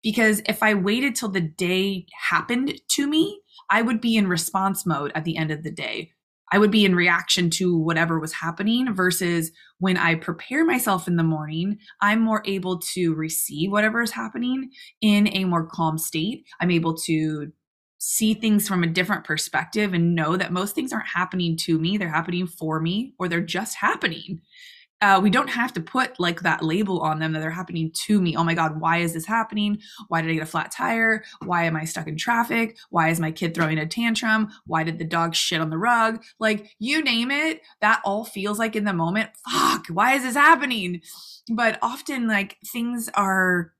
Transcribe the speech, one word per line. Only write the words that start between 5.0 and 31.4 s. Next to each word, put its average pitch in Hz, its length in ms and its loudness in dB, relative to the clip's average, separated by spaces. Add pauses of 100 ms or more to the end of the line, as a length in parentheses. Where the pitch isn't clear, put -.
at 160 100 -4
the 160 140 -2
end 156 120 0
of 151 120 -4
the 156 80 -6
day. 117 400 -8 (420)
I 196 60 6
would 208 120 6
be 214 140 4
in 185 100 6
reaction 175 560 2
to 180 260 2
whatever 165 440 2
was 156 140 -8
happening, 214 600 -2
versus 175 560 0 (280)
when 185 180 2
I 165 180 2
prepare 180 500 -2
myself 226 440 0
in 175 80 2
the 165 60 4
morning, 160 560 0 (220)
I'm 214 200 2
more 220 240 2
able 185 340 -2 (140)
to 170 220 0
receive 156 580 -4
whatever 214 300 2
is 220 100 -2
happening 247 580 -6 (300)
in 208 340 6
a 190 120 0
more 165 200 0
calm 160 320 -2
state. 165 460 -6 (160)
I'm 175 100 0
able 165 260 2 (100)
to 156 440 -2 (480)
see - 360 0
things 214 340 2
from 180 160 2
a 165 40 2
different 180 360 0
perspective 175 720 -2
and 170 200 4
know 165 220 2
that 185 160 -2
most 185 220 -2
things 262 180 -4
aren't - 160 -6
happening 175 540 -2
to 160 160 0
me. 170 180 0
They're 180 140 -2
happening 175 360 -2
for 160 320 -4
me, 190 400 -2
or 180 80 -4
they're 170 140 0
just 180 360 -6
happening. - 640 -4 (580)
Uh, 196 200 6
we 208 80 6
don't 262 220 2
have 247 200 -2
to 165 120 -6
put, - 360 -2
like, 170 220 0
that 170 220 2
label 180 380 0
on 156 180 0
them 160 140 -2
that 156 80 -2
they're 156 100 -4
happening 165 400 -4 (160)
to 208 160 4
me. 170 140 0
"Oh 165 80 2
my 165 100 2
God, 156 260 0
why 165 180 2
is 170 140 0
this 165 140 -6
happening? 214 520 -2 (300)
Why 165 140 0
did 160 80 -2
I 165 40 2
get 160 100 -2
a - 20 -10
flat - 240 -4
tire? 226 540 0 (200)